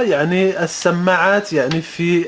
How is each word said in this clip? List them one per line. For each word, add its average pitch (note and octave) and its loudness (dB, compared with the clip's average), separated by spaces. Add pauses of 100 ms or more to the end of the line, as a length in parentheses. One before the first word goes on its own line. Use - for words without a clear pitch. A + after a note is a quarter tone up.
يعني، F3 0
السماعات، F3+ 0
يعني، D3 0
في E3+ -2